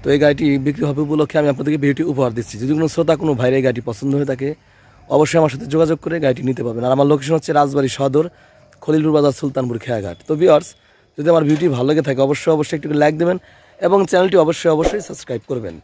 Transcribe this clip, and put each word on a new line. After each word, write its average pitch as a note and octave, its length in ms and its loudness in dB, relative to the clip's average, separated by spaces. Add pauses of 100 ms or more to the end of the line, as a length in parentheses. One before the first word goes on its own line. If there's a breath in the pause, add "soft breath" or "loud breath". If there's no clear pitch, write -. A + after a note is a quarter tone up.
তো C#3 60 -2
এই C#3+ 100 2
গাড়িটি C#3+ 380 2
বিক্রি C#3 280 -2
হবে C#3+ 160 -2
উপলক্ষে D3+ 380 0
আমি D3 100 2
আপনাদেরকে D3 280 -2
ভিডিওটি C#3 260 0
উপহার C3+ 300 0
দিচ্ছি। A2 260 -8
যদি C3+ 140 -2
কোনো D#3 140 0
শ্রোতা, D#3+ 280 0
কোনো D3+ 180 -2
ভাইয়ের B2+ 240 0
এই C3+ 40 0
গাড়িটি B2 200 0
পছন্দ A#2+ 340 -6
হয়ে C#3+ 100 0
থাকে, C3+ 240 -4 (600 soft breath)
অবশ্যই D3+ 280 2
আমার D#3 120 4
সাথে C3+ 160 -8
যোগাযোগ D#3+ 340 0
করে E3 200 -6
গাড়িটি C3 240 0
নিতে B2+ 200 -2
পারবেন। A#2 200 -6
আর B2+ 80 2
আমার C#3+ 160 4
location C#3+ 280 0
হচ্ছে D#3 180 -4
রাজবাড়ী C#3+ 360 2
সদর, C#3 360 0 (560 soft breath)
খলিলপুর D#3 300 0
বাজার, D3 200 4
সুলতানপুর, C3 460 -4
খেয়াঘাট। G2+ 400 -6 (100)
তো D#3 80 -2
viewers, D#3 320 4 (500 soft breath)
যদি D3+ 120 -2
আমার E3 140 4
ভিডিওটি D3+ 240 0
ভালো C3 220 0
লেগে D3+ 120 2
থাকে, C3+ 200 -2
অবশ্যই, C#3+ 300 0
অবশ্যই D3+ 240 -2
একটি D3+ 180 -8
লাইক D3+ 240 2
দেবেন F3 200 0 (420 soft breath)
এবং F#3+ 260 2
চ্যানেলটি F#3 320 2
অবশ্যই, E3 320 2
অবশ্যই E3 320 0
subscribe C3 460 -10
করবেন G#2+ 360 -8